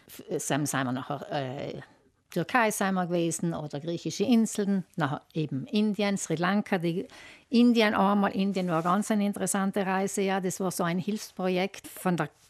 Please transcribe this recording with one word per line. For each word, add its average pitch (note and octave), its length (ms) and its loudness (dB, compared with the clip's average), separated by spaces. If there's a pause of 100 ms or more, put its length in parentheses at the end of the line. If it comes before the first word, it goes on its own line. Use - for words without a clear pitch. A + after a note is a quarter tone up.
F-, - 340 -8
sind, D#3 240 0
sind C3+ 180 -2
wir B2 80 -2
nachher, C3+ 380 -6
äh, C3+ 500 -6 (500)
Türkei A3 400 2
sind G3 240 0
wir F#3 120 2
gewesen E3+ 460 0
oder D3+ 260 -8
griechische D#3+ 460 -4
Inseln, G#3 600 2 (120)
nachher C#3+ 240 0 (140)
eben C#3+ 320 -4
Indien, G#3 500 0
Sri E3 200 -2
Lanka. F#3+ 420 0
Die E3+ 280 -2 (440)
Indien A#3 440 6
einmal, G3 380 4
Indien F#3+ 360 0
war E3 140 2
ganz F#3 280 0
eine G#3 160 2
interessante G3 580 0
Reise, F#3+ 380 0
ja. F#3+ 180 0
Das F3+ 200 -4
war F#3 100 0
so F3+ 120 -2
ein E3+ 160 0
Hilfsprojekt F#3 880 -2
von - 300 -2
der D#3 140 -2 (200)